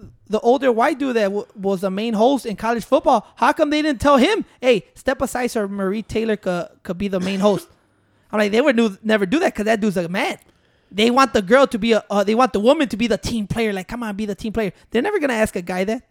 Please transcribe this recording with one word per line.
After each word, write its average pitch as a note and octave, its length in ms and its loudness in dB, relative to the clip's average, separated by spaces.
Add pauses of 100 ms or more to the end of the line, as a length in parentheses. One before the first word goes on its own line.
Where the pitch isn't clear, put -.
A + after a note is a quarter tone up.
(280)
the G#3 120 -2
older B3+ 320 2
white B3 260 0
dude C4 180 -2
that A3 80 2
w-, G3+ 220 -2 (100)
was G3 260 -2
the G3 80 -2
main G#3+ 240 -4
host A#3+ 320 2
in G#3 100 -8
college A3+ 280 -4
football? C4 420 2 (100)
How C4 160 2
come D4 180 0
they D4+ 120 0
didn't D4 180 -2
tell C#4+ 160 6
him, E4 280 2 (160)
"Hey, B3 340 2
step C4 280 -4
aside B3 260 -2
so A3 200 -4
Marie G3 340 -4
Taylor A3 340 -2
could, F3 320 -4 (140)
could F3 160 -8
be G3+ 100 -4
the F#3 120 -4
main F#3+ 200 -4
host"? G3+ 280 0 (320)
<laughs> - 320 -20
I'm G#3 60 -2
like, G#3 140 0
they A3 80 4
would C#4 160 4
nu-, A3+ 260 2
never G#3+ 240 0
do F3+ 140 0
that F4+ 140 0
'cause G#3+ 120 -4
that A3 140 0
dude's G3+ 160 0
a F3 120 -4
man. C4 300 -4 (520)
They G#3+ 200 2
want B3+ 220 4
the A3 100 2
girl B3 260 4
to A#3+ 100 -4
be G3 140 0
a, G#3 180 2
uh, G3+ 140 0
they G#3 100 0
want A#3+ 180 2
the G3+ 80 -2
woman C4+ 280 2
to - 80 -8
be A3 100 -2
the A3 120 0
team A3 280 -6
player. A3 260 -4
Like, F#3+ 160 -8
"Come A#3+ 140 -10
on, G#3+ 140 -8
be G#3+ 100 -6
the G3+ 80 -6
team A3 180 -8
player." G3+ 200 -2 (180)
They're A3+ 120 0
never G#4 160 -2
gonna C#4 160 -2
ask A3 220 0
a F#3 60 -6
guy F3+ 220 -4
that. A3+ 260 -4